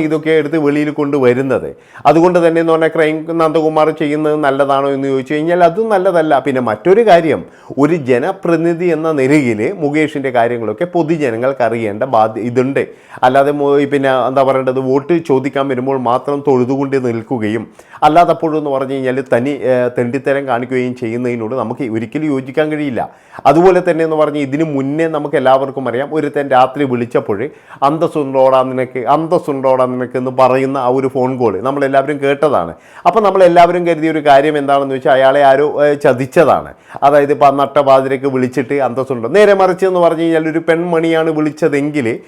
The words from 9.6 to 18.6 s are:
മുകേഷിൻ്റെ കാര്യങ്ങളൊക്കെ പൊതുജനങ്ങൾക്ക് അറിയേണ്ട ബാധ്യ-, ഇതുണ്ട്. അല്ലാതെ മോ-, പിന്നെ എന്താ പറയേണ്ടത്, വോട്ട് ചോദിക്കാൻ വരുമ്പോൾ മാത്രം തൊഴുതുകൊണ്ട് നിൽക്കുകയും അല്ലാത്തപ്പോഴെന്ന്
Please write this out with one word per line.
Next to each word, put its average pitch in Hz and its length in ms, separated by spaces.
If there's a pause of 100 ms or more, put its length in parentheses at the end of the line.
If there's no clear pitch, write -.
മുകേഷിൻ്റെ 143 540
കാര്യങ്ങളൊക്കെ 117 580
പൊതുജനങ്ങൾക്ക് 139 720
അറിയേണ്ട 110 340 (140)
ബാധ്യ-, 113 340
ഇതുണ്ട്. 127 320 (440)
അല്ലാതെ 139 340
മോ-, 143 120 (200)
പിന്നെ 139 180 (180)
എന്താ 131 200
പറയേണ്ടത്, 131 320 (100)
വോട്ട് 139 260 (140)
ചോദിക്കാൻ 135 420
വരുമ്പോൾ 131 260 (120)
മാത്രം 135 280 (100)
തൊഴുതുകൊണ്ട് 135 500 (100)
നിൽക്കുകയും 113 560 (420)
അല്ലാത്തപ്പോഴെന്ന് 156 680